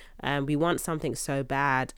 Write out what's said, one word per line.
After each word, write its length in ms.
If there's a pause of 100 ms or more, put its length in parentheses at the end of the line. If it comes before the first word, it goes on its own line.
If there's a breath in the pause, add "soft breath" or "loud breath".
(220 loud breath)
um, 220
we 120
want 260
something 320
so 280
bad 560